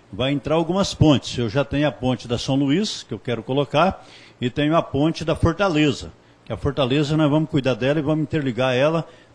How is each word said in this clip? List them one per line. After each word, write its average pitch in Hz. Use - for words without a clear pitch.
vai 123
entrar 143
algumas 175
pontes. 151
Eu 117
já 139
tenho 143
a 131
ponte 127
da 117
São 135
Luís, 143
que -
eu 98
quero 113
colocar, 143
e 123
tenho 147
a 156
ponte 151
da 156
Fortaleza, 156
que 117
a 101
Fortaleza 143
nós 156
vamos 156
cuidar 139
dela 135
e -
vamos 156
interligar 131
ela 151